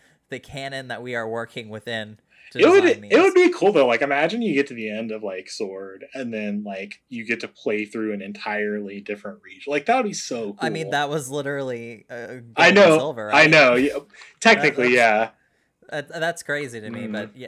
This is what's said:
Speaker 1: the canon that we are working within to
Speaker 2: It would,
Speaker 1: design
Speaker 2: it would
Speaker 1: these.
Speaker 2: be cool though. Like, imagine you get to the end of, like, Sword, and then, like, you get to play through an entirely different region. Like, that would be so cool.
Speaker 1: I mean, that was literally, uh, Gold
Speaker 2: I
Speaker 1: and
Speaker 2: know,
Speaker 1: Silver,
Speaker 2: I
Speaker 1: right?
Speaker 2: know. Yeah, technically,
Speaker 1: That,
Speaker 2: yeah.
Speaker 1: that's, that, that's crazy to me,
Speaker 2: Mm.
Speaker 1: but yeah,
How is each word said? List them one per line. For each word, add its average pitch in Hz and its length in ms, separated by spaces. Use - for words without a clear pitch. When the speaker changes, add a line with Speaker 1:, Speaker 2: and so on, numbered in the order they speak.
Speaker 1:
the 127 100
canon 135 500
that 117 120
we 123 140
are 113 120
working 113 420
within 107 480
to - 80
Speaker 2:
It 208 80
would, 370 160
Speaker 1:
design 247 260
Speaker 2:
it 220 80
would 370 160
Speaker 1:
these. 359 160
Speaker 2:
be 359 80
cool 190 140
though. 143 160
Like, 120 140
imagine 151 400
you 202 120
get 139 140
to 131 60
the 110 160
end 110 220
of, 107 120
like, 95 260
Sword, 95 640
and 123 200
then, 104 320
like, 98 420
you 117 180
get 113 160
to 113 60
play 107 380
through 107 280
an 101 80
entirely 104 760
different 101 420
region. - 300
Like, 147 140
that 233 120
would 247 120
be 175 40
so 117 340
cool. 101 120
Speaker 1:
I 160 100
mean, 156 200
that 143 200
was 147 200
literally, 131 800
uh, 120 180
Gold 123 160
Speaker 2:
I 170 100
Speaker 1:
and 190 80
Speaker 2:
know, 180 220
Speaker 1:
Silver, 113 340
Speaker 2:
I 143 120
Speaker 1:
right? 156 60
Speaker 2:
know. 139 260
Yeah, 143 240
technically, 135 480
Speaker 1:
That, 123 60
Speaker 2:
yeah. 113 340
Speaker 1:
that's, 143 220
that, 165 80
that's 165 240
crazy 139 380
to 107 80
me, 113 180
Speaker 2:
Mm. 110 60
Speaker 1:
but 107 240
yeah, 127 100